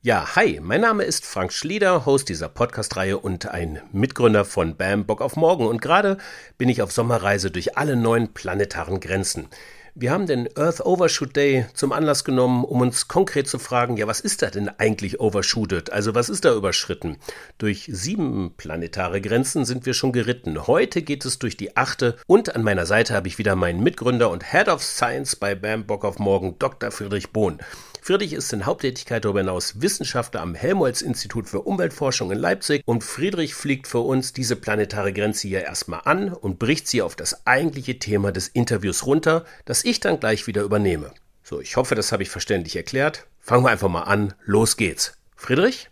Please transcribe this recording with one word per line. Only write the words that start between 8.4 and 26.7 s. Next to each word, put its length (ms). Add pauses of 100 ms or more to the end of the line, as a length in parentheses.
Grenzen. 460 (500)
Wir 160
haben 160
den 300
Earth 280
Overshoot 520
Day 360
zum 200
Anlass 320
genommen, 400
um 160
uns 260
konkret 400
zu 120
fragen, 360
ja, 100
was 140
ist 220
da 80
denn 180 (100)
eigentlich 440
overshootet? 720
Also 200
was 140
ist 160
da 100
überschritten? 600 (420)
Durch 320
sieben 680
planetare 640
Grenzen 420
sind 220
wir 80
schon 180
geritten. 560
Heute 340
geht 220
es 160
durch 160
die 220
achte 400 (100)
und 300
an 60
meiner 220
Seite 280
habe 160
ich 80
wieder 180
meinen 260
Mitgründer 500
und 200
Head 160
of 160
Science 540
bei 180
BAM 300
Bock 180
auf 160
Morgen, 400
Doktor 320